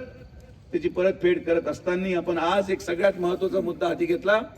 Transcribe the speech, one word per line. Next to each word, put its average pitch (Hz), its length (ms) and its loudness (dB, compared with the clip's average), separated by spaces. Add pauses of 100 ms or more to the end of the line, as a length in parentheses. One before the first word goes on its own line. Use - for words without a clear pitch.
(720)
त्याची 165 160 0
परतफेड 180 560 2
करत 165 240 0
असताना 180 480 -2
आपण 170 220 -2
आज 190 320 0
एक 190 100 -2
सगळ्यात - 380 2
महत्त्वाचा 180 420 0
मुद्दा 170 260 -2
हाती 170 200 0
घेतला. 196 340 2 (180)